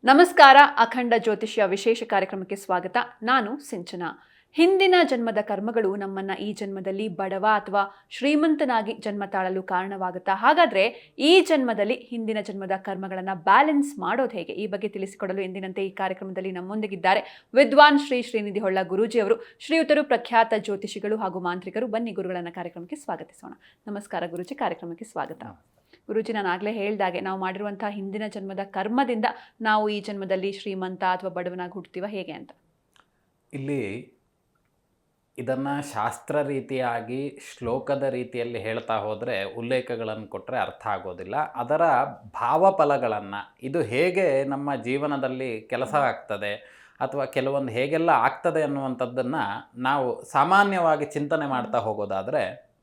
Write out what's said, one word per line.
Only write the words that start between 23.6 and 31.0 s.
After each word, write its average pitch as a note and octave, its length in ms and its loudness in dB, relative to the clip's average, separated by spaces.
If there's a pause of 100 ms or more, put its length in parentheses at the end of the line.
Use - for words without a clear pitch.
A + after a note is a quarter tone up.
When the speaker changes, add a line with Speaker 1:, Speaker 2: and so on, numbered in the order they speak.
Speaker 1:
ನಮಸ್ಕಾರ G3+ 440 -8
ಗುರೂಜಿ, F3+ 240 -10
ಕಾರ್ಯಕ್ರಮಕ್ಕೆ E3+ 500 -8
ಸ್ವಾಗತ. - 400 -10
Speaker 2:
ನಮಸ್ತೆ. - 380 -20 (240)
Speaker 1:
ಗುರೂಜಿ, A3 260 -4
ನಾನು G3+ 160 -2
ಆಗ್ಲೇ F#3 240 -2
ಹೇಳ್ದಾಗೆ G3+ 480 -2
ನಾವು F#3+ 200 -6
ಮಾಡಿರುವಂತಹ G3 480 -6
ಹಿಂದಿನ G3+ 400 -8
ಜನ್ಮದ G3 360 -10
ಕರ್ಮದಿಂದ G#3+ 600 -2 (360)
ನಾವು G#3+ 280 2
ಈ G#3 120 -4
ಜನ್ಮದಲ್ಲಿ G3 520 -4
ಶ್ರೀಮಂತ F#3+ 600 -8